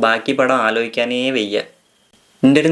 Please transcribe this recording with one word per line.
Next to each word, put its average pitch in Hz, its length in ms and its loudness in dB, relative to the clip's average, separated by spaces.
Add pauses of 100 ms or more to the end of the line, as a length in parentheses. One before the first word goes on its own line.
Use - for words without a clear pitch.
ബാക്കി 113 340 0
പടം 131 180 2 (100)
ആലോചിക്കാനേ 117 520 -2 (160)
വയ്യ. 107 220 -4 (880)
എൻ്റെ 135 180 6
ഒരു 160 100 2